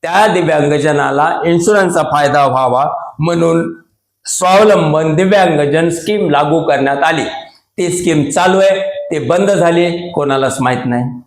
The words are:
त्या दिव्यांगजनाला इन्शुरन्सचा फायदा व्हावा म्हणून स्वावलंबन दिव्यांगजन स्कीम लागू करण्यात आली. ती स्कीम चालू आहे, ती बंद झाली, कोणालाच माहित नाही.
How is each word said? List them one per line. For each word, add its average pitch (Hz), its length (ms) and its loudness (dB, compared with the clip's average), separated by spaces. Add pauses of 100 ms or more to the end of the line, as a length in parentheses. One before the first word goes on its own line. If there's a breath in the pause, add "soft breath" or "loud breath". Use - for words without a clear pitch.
त्या 175 260 2
दिव्यांगजनाला 147 1160 0
इन्शुरन्सचा 175 560 2
फायदा 147 440 2
व्हावा 131 720 -2
म्हणून 165 560 0 (500)
स्वावलंबन 175 880 2
दिव्यांगजन 165 760 2
स्कीम 185 400 -4
लागू 147 300 0
करण्यात 139 440 -2
आली. 160 200 0 (540 loud breath)
ती 180 120 -2
स्कीम 160 400 0
चालू 185 300 2
आहे, - 520 0
ती 156 80 -4
बंद 180 320 0
झाली, 175 580 0
कोणालाच 135 520 -2
माहित 123 240 -2
नाही. 123 420 -4